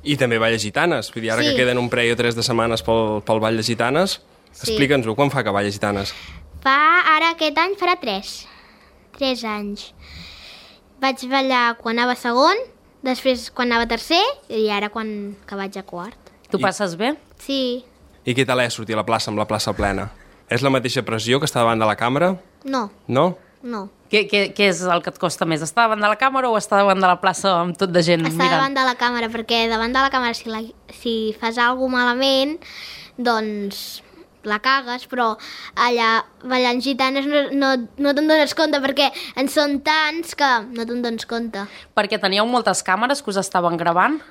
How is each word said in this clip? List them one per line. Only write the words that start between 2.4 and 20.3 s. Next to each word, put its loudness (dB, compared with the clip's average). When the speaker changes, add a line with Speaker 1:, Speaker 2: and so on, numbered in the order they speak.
Speaker 1:
setmanes 0
pel, 0
pel 2
ball 0
de -2
gitanes, 0
Speaker 2:
Sí. -6
Speaker 1:
explica'ns-ho, 2
quan 2
fa -2
que 0
balla 0
gitanes? -2
Speaker 2:
Fa, 4
ara 2
aquest -2
any 0
farà 0
tres. -8
Tres -4
anys. -8
Vaig -4
ballar 2
quan -2
anava 2
a -2
segon, 2
després -2
quan -2
anava 2
a -6
tercer 0
i -2
ara -2
quan, -10
que -14
vaig -8
a -12
quart. -14
Speaker 3:
Tu -2
Speaker 1:
I 0
Speaker 3:
passes 0
bé? 0
Speaker 2:
Sí. -4
Speaker 1:
I 0
què 2
tal 2
és 0
sortir -6
a 0
la -2
plaça 0
amb -4
la 0
plaça -2
plena? -2